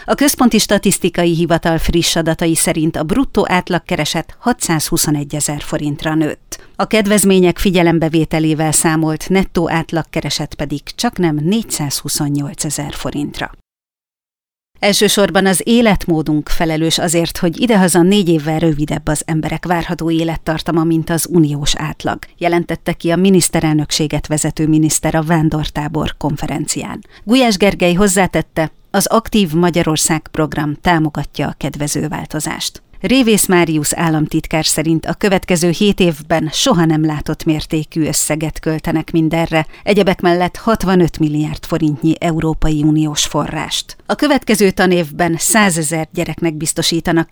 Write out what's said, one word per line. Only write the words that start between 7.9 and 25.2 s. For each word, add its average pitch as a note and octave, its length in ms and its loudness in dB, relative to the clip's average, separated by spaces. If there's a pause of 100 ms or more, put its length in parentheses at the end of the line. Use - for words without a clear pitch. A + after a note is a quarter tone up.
számolt D#3 560 0
nettó F#3 420 0
átlagkereset D#3 840 -4
pedig C#3+ 280 -6
csaknem F3+ 520 -2
négyszázhuszonnyolcezer D3 1600 -4
forintra. - 580 -6 (1300)
Elsősorban G3 680 2
az F#3+ 180 2
életmódunk E3 840 2
felelős D#3+ 500 0
azért, E3+ 400 0
hogy E3+ 220 -2
idehaza F3+ 420 4
négy F#3+ 260 4
évvel D#3 300 2
rövidebb D3+ 480 0
az D3+ 200 -2
emberek D#3+ 400 -4
várható E3+ 440 -2
élettartama, E3 720 -2
mint E3 260 0
az E3 200 -2
uniós D3 460 2
átlag, - 420 -6 (200)
jelentette E3+ 540 -2
ki E3 180 -4
a E3+ 60 2
miniszterelnökséget D#3 1120 2
vezető D3+ 420 -2
miniszter D#3 460 2
a D#3+ 80 0